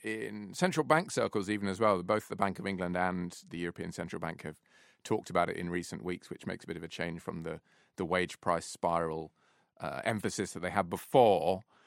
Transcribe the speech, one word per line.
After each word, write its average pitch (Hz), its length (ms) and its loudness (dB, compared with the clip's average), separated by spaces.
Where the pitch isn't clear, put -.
in 107 520 -6
central 170 300 2
bank 156 260 4
circles 104 400 0
even 101 180 2
as 95 120 -2
well. 101 220 6
Both 107 260 0
the 101 80 -6
Bank 98 220 0
of - 80 -6
England 90 300 -2
and 90 400 0
the 85 80 -8
European 85 340 -6
Central 85 280 -6
Bank 82 220 -6
have 78 180 -10
talked - 260 -2
about 87 200 4
it 87 60 -4
in 87 120 -4
recent 87 360 -4
weeks, 90 260 -6
which - 160 -10
makes 92 180 -6
a - 40 -14
bit 85 80 -6
of 82 60 -10
a 82 60 -10
change 85 320 -6
from 82 220 -8
the, 80 180 -8
the 113 80 -2
wage 90 360 0
price 85 260 2
spiral, 82 640 -2
uh, 69 240 -6
emphasis 104 480 -2
that 87 80 -10
they 87 100 -2
had 95 180 2
before. 95 720 6